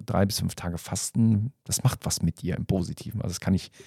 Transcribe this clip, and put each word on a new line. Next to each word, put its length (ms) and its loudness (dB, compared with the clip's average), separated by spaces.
drei 200 2
bis 140 -2
fünf 160 -2
Tage 220 -6
Fasten, 720 2
das 180 -2
macht 220 2
was 160 -2
mit 200 0
dir 140 -2
im 100 -4
Positiven. 560 -2
Also 120 -4
das 80 -8
kann 120 2
ich 180 0